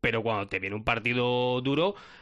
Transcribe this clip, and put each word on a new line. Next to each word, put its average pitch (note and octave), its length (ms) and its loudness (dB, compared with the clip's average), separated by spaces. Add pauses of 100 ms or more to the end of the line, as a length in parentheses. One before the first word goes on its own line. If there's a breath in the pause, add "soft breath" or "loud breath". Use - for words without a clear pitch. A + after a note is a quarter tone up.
pero A2+ 220 2
cuando G#2+ 240 0
te G2 120 -4
viene G2 160 -4
un G#2+ 80 -6
partido B2 800 0
duro, D3 340 2 (260 loud breath)